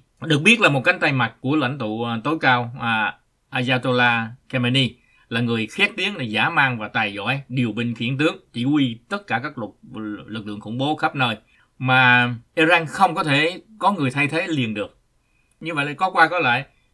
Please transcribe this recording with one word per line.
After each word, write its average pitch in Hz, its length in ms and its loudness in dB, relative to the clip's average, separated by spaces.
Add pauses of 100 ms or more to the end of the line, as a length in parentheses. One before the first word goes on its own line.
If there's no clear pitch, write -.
(220)
được 151 200 0
biết 214 200 4
là 170 80 6
một 139 140 0
cánh 180 160 0
tay 156 120 0
mặt 123 300 0
của 135 140 -2
lãnh 143 220 -2
tụ, 110 260 -4
ờ, 117 200 -4
tối 151 180 -2
cao, 123 300 2 (100)
à, 110 340 -2 (340)
Ayatollah 123 800 0 (220)
Khamenei, 123 460 0 (340)
là 120 120 -2
người 117 260 0
khét 202 300 0
tiếng, 196 200 -4
là 131 60 -8
dã 110 260 0
man 127 300 2
và 107 80 -6
tài 107 260 -2
giỏi, 117 360 -4
điều 123 220 0
binh 117 240 -4
khiển 127 220 -4
tướng, 160 200 0 (160)
chỉ 120 100 -4
huy 135 360 2 (100)
tất - 180 -6
cả 117 160 -2
các 147 140 -10
lực, 104 120 -6 (580)
lực 104 200 -10
lượng 104 140 -10
khủng 113 160 -8
bố 143 180 0
khắp 156 200 -2
nơi. 120 220 0 (420)
Mà 123 540 4 (220)
Iran 165 300 4
không 170 300 2
có 151 80 -2
thể 156 380 0 (180)
có 190 120 2
người 143 200 0
thay 143 160 0
thế 165 200 -2
liền 127 260 -2
được. 101 260 -8 (600)
Như 160 140 -8
vậy 143 120 -4
là 147 80 -6
có 185 160 -2
qua 170 180 6
có 175 120 0
lại. 135 260 0 (280)